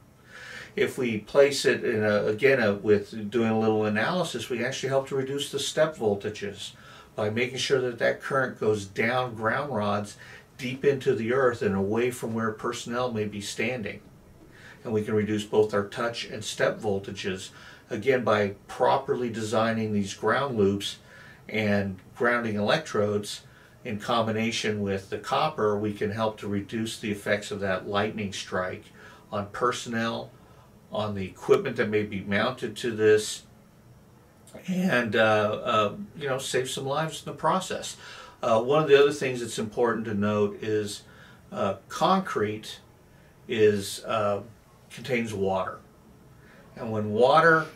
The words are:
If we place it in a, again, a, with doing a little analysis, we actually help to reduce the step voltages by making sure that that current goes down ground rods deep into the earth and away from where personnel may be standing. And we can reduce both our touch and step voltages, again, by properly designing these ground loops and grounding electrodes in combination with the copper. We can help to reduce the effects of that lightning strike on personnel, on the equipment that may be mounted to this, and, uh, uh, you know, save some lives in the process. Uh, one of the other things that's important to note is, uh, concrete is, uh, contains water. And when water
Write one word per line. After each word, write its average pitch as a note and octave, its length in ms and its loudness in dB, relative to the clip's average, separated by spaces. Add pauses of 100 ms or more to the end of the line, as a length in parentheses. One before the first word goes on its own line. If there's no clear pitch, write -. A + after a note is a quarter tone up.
(760)
If B2 220 0
we A#2 200 0
place C#3 460 4
it B2 180 2
in A2 220 0
a, G#2 220 2
again, C3 340 4
a, G#2 140 2
with G#2 560 0
doing A2+ 180 2
a A2 100 2
little A2 280 2
analysis, B2 640 -2
we A#2+ 120 -4
actually B2+ 280 -4
help C3+ 180 0
to C#3 80 -4
reduce C#3 340 -4
the C#3+ 80 -4
step D#3 380 0
voltages G2+ 760 -4 (440)
by G#2+ 140 0
making B2+ 260 -2
sure B2+ 240 2
that B2 180 -4
that B2 220 0
current C3 400 -2
goes G#2+ 240 0
down A#2 500 -2
ground A#2+ 400 -2
rods G#2 440 -2 (400)
deep C3 260 -4
into C3+ 300 4
the A2 180 0
earth B2+ 300 2
and G2 120 2
away G#2+ 360 2
from A#2+ 240 -6
where A2+ 180 -2
personnel A#2+ 580 -4
may G#2+ 140 -2
be G2+ 160 -8
standing. A#2 600 -6 (840)
And A#2+ 80 -6
we G#2+ 100 2
can G#2+ 120 -2
reduce G#2+ 300 0
both G#2+ 280 2
our G2+ 140 0
touch A#2 400 -6
and A2 180 -10
step - 340 0
voltages, G2 720 -6 (380)
again, B2 360 2
by G#2 300 2 (140)
properly B2 600 2
designing A2 640 0
these G2+ 200 0
ground A#2+ 460 0
loops G2+ 400 2 (500)
and G2+ 500 0 (180)
grounding A#2+ 400 0
electrodes G#2 840 0 (420)
in G2+ 140 -6
combination A2+ 840 0
with G2 280 -2
the G#2 80 -6
copper. A2 600 0
We G#2+ 140 -2
can G#2 180 -4
help A2 300 -2
to G#2 80 -10
reduce A2 500 -4
the G#2+ 120 -6
effects G#2 400 -4
of G2+ 100 -6
that F#2+ 280 -2
lightning G2+ 440 -2
strike F#2 520 -6 (460)
on G2+ 220 -6
personnel, A2+ 760 -2 (600)
on G2+ 240 -4
the F#2+ 120 -6
equipment B2 500 2
that A2 140 0
may G#2 140 2
be G#2 160 -6
mounted A2 560 -2
to B2 160 -4
this, G#2+ 500 4 (1200)
and, D#3 480 2
uh, G#2+ 480 4
uh, G#2+ 320 2 (220)
you C#3+ 120 -6
know, C3 100 -2
save B2+ 320 -2
some C3+ 160 -6
lives D#3 400 -2
in - 60 -10
the - 40 -12
process. - 600 -2 (460)
Uh, A2+ 200 4
one C#3+ 200 4
of D3+ 60 0
the C#3 100 12
other C#3+ 140 6
things B2+ 280 -4
that's A#2 180 -8
important A2+ 480 0
to A2 80 -4
note G#2 480 0
is, G#2+ 400 -4 (480)
uh, D3 240 -2 (140)
concrete D3+ 920 0 (680)
is, G#2 560 4
uh, G2+ 360 0 (500)
contains A#2 420 -2
water. F#2+ 460 0 (1000)
And A2+ 160 -6
when G#2+ 180 -2
water D#3 640 6